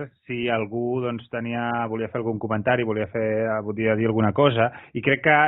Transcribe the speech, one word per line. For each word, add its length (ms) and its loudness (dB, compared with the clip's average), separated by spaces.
si 240 -4
algú, 560 -2
doncs, 280 -6
tenia, 360 -4
volia 200 -4
fer 100 -4
algun 180 -4
comentari, 440 0
volia 280 -2
fer, 160 0
volia 340 0
dir 100 2
alguna 240 4
cosa, 400 4
i 80 -6
crec 240 0
que 200 6